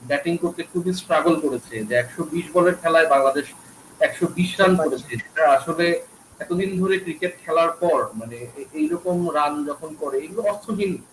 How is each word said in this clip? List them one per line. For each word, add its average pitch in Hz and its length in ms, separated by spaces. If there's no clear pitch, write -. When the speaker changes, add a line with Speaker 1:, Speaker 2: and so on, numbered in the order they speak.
Speaker 1:
ব্যাটিং 143 340
করতে 170 260
খুবই 180 300
স্ট্রাগল 160 460
করেছে, 123 440
যে 110 120
একশো 123 280
বিশ 170 300
বলের 180 220
খেলায় 165 340
বাংলাদেশ 135 360
একশো 165 360
বিশ 180 240
রান 190 120
Speaker 2:
আচ্ছা। 165 140
Speaker 1:
করেছে, 123 240
যেটা 143 420
আসলে 165 520
এতদিন 180 400
ধরে 190 180
ক্রিকেট 180 480
খেলার 165 240
পর, 151 360
মানে, 117 200
এ-, 123 380
এইরকম 175 560
রান 147 360
যখন 156 340
করে, 135 200
এগুলো 180 220
অর্থহীন। 202 720